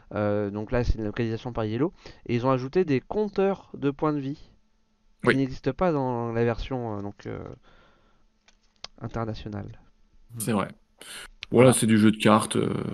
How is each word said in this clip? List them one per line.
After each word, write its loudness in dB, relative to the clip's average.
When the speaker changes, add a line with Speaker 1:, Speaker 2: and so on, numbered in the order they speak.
Speaker 1:
Euh, -2
donc -8
là, 0
c'est 4
une -6
localisation -4
par -2
Yellow. -2
Et 0
ils 0
ont 2
ajouté 0
des 0
compteurs -2
de -2
points -2
de -2
vie -6
qui 0
Speaker 2:
Oui. 4
Speaker 1:
n'existent -2
pas 0
dans -2
la 2
version, -4
euh, -8
donc, -12
euh, -10
internationale. -8
Speaker 2:
C'est -4
vrai. 0
Voilà, -20
Speaker 1:
Voilà. 8
Speaker 2:
c'est 2
du 6
jeu 8
de 0
cartes, 4
euh, 0